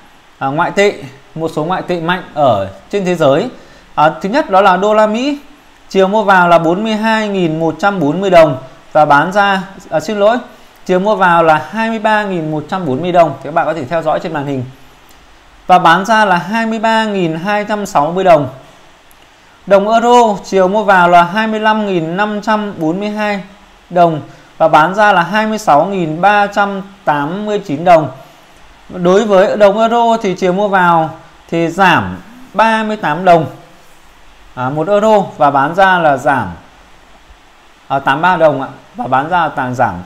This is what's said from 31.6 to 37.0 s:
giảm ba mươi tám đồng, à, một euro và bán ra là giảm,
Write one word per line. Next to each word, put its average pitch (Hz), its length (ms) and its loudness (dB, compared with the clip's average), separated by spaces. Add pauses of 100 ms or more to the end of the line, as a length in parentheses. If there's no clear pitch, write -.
giảm 156 480 0 (380)
ba 220 280 0
mươi 214 140 -4
tám 170 280 -4
đồng, 170 220 4 (1080)
à, 127 160 -4
một 156 180 -4
euro 208 320 2 (160)
và 147 140 2
bán 139 240 0
ra 190 240 2
là 151 180 2
giảm, 127 320 -2 (1400)